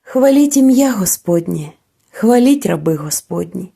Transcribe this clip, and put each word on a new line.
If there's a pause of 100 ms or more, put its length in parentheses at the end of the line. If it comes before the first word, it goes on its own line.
Хваліть
ім'я
Господнє, (400)
хваліть,
раби
Господні